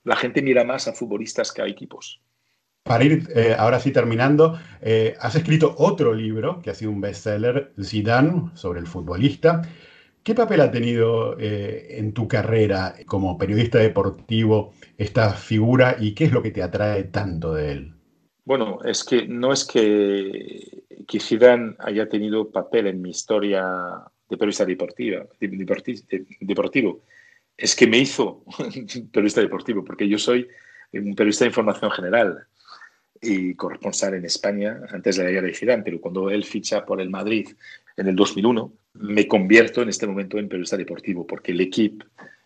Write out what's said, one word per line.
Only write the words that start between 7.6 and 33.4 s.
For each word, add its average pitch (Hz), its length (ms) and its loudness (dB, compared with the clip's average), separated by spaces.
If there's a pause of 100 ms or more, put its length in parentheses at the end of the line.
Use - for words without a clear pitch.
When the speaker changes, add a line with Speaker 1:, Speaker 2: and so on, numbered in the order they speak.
Speaker 2:
Zidane, 120 720 2
sobre 87 260 -8
el 82 60 -10
futbolista. 98 760 0 (600)
¿Qué 220 120 -2
papel 214 280 4
ha 120 80 4
tenido, 113 680 0
eh, 104 600 -6
en 107 160 -6
tu 117 120 -4
carrera 101 680 0 (100)
como 95 320 -2
periodista 107 420 2
deportivo 107 920 2 (240)
esta 107 380 0
figura 123 640 4
y 107 140 -2
qué 160 100 0
es 123 80 4
lo 127 100 2
que 107 100 -4
te 92 100 -4
atrae 101 420 -2
tanto 90 480 -4
de 73 200 -4
él? 71 220 -12 (500)
Speaker 1:
Bueno, 117 400 -2
es 117 200 -2
que 120 240 0
no 120 240 -2
es 135 120 -2
que, 101 1160 0 (240)
que 104 140 -4
Zidane 120 580 6
haya 107 300 -2
tenido 107 420 -2
papel 101 380 0
en 92 120 -4
mi 90 100 -10
historia 98 540 -2 (640)
de 92 80 -6
periodista 104 280 0
deportiva, 92 600 -4 (140)
de-, 107 100 -4
deporti-, 95 600 -6
de-, 92 180 -8 (140)
deportivo. 98 640 -2 (520)
Es - 200 -2
que 123 100 8
me 123 120 4
hizo 127 460 -2 (320)
<laughs> 117 360 -14
periodista 104 280 2
deportivo, 95 440 -2
porque - 240 -4
yo 104 100 0
soy 123 300 0 (440)
un 101 220 -6
periodista 107 300 2
de 117 60 4
información 107 420 0
general 98 520 0 (760)
y 92 340 -2